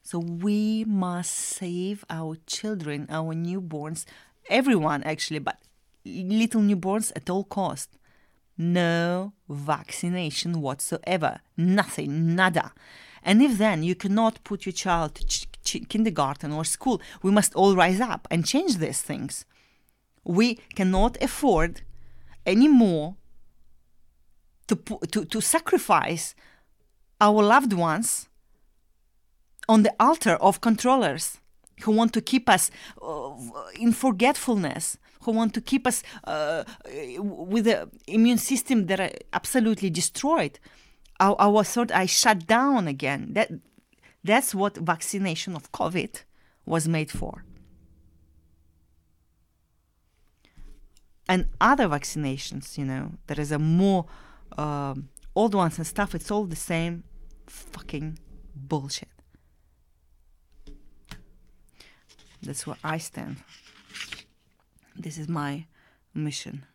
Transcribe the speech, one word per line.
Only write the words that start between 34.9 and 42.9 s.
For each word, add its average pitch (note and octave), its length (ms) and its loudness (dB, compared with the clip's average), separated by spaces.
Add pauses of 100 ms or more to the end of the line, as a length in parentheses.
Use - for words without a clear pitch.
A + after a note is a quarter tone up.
who A#3 80 -2
want A3+ 220 2
to G#3+ 80 -6
keep - 260 0
us, - 160 0 (220)
uh, D3+ 380 -4 (540)
with G3+ 480 -2
the A3 240 2 (180)
immune A3+ 300 6
system A3+ 500 0
that F#3+ 120 0
are F#3 120 -2 (200)
absolutely A3 580 0
destroyed. F3+ 720 -2 (600)
Our, G3 200 4
our G#3 240 6
third - 280 -2
eye F#3 140 2
shut F#3 420 2
down F3+ 400 4
again. C#3 460 -4